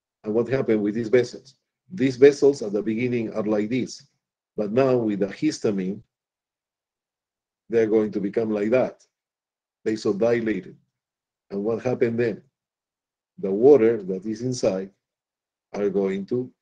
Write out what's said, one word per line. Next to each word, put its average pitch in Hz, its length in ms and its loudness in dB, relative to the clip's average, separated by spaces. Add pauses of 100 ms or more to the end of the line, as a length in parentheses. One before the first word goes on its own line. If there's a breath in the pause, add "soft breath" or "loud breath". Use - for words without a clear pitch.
(240)
And 107 100 -4
what 113 140 0
happened 117 340 0
with 104 140 -2
these 113 140 -4
vessels? - 460 0 (360)
These 131 260 -2
vessels 139 440 6
at 104 120 -6
the 101 80 -2
beginning 113 520 -4
are 107 100 -4
like 104 260 -2
this, - 380 -6 (500)
but 104 140 -4
now 127 260 2
with 107 220 -2
the 98 80 -2
histamine, 101 760 -4 (1700)
they're 113 180 2
going 107 240 2
to 104 80 -4
become 110 320 -2
like 104 200 -2
that, - 320 0 (840)
vasodilated. 110 880 -2 (760)
And 101 120 -6
what 110 200 -4
happened 120 360 0
then? 113 220 -2 (1000)
The 95 120 -4
water 113 520 6
that 95 220 -8
is 110 160 -8
inside 110 500 -4 (840)
are 101 160 -2
going 98 380 -2
to, 127 240 -4 (100)